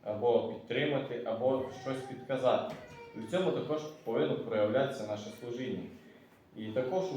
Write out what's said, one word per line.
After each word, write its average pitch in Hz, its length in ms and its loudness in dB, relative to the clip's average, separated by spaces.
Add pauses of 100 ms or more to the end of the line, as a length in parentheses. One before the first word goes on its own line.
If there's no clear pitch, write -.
або 110 440 4
підтримати, 131 760 -2
або 127 400 2 (180)
щось 131 260 -2
підказати. 127 640 2 (400)
І 110 40 -8
в 110 120 -6
цьому 180 200 2
також 151 300 -2 (220)
повинно 117 320 2
проявлятися 110 720 2
наше 104 220 -4 (120)
служіння. 120 420 -4 (760)
І 110 80 -8
також 131 380 0 (140)